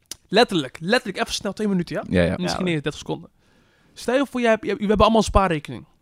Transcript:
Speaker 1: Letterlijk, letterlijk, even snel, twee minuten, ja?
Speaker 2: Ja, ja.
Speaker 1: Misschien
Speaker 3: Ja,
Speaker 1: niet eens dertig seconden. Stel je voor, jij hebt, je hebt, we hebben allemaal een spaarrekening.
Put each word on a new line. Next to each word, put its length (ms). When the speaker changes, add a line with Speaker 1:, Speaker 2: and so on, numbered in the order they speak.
Speaker 1:
Letterlijk, 520
letterlijk, 380
even 140
snel, 200
twee 160
minuten, 280
ja? 120
Speaker 2:
Ja, 180
ja. 100
Speaker 1:
Misschien 220
Speaker 3:
Ja, 60
Speaker 1:
niet 100
eens 80
dertig 180
seconden. 300
Stel 220
je 120
voor, 140
jij 100
hebt, 120
je 60
hebt, 120
we 60
hebben 200
allemaal 160
een 60
spaarrekening. 580